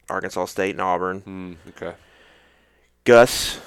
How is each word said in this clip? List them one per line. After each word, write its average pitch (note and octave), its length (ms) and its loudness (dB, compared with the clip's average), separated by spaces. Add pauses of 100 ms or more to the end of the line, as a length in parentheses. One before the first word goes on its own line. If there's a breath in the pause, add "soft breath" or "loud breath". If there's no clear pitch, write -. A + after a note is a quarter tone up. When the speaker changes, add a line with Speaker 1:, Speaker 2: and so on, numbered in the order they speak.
Speaker 1:
Arkansas F#2 360 -6
State G2 260 -4
and E2 100 -8
Auburn. F#2 400 -4
Speaker 2:
Hmm, F#2 320 -14 (160)
okay. F2 240 -14 (1120 soft breath)
Speaker 1:
Gus - 600 6